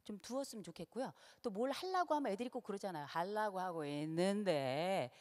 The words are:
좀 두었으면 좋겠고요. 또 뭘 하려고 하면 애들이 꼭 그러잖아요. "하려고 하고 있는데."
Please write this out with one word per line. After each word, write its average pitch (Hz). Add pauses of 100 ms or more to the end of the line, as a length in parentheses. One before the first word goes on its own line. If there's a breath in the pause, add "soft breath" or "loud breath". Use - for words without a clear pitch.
좀 214
두었으면 240
좋겠고요. 175 (300 loud breath)
또 233
뭘 226
하려고 359
하면 277
애들이 233
꼭 240
그러잖아요. 190
"하려고 196
하고 165
있는데." 160